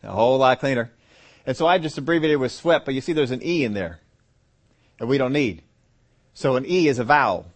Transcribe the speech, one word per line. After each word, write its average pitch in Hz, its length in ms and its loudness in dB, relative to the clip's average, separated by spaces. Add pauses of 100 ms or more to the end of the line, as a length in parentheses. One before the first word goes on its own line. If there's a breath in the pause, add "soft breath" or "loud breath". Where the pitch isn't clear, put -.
A 101 100 -14
whole 117 240 2
lot 131 240 4
cleaner. 123 300 -2 (540 soft breath)
And 131 120 -4
so 160 100 0
I 180 120 4
just 156 200 -6
abbreviated 156 360 0
it - 20 0
with 131 160 -2
swept, 165 320 0
but 139 100 -4
you 131 60 -4
see 170 120 -6
there's 143 200 0
an 127 100 -8
E 165 220 -2
in 107 100 -4
there 85 240 -8 (1000)
that 113 80 -8
we 135 120 0
don't 131 140 0
need. 120 300 -2 (720)
So 131 220 0
an 131 80 -2
E 175 220 0
is 127 140 0
a 120 40 -2
vowel 110 520 2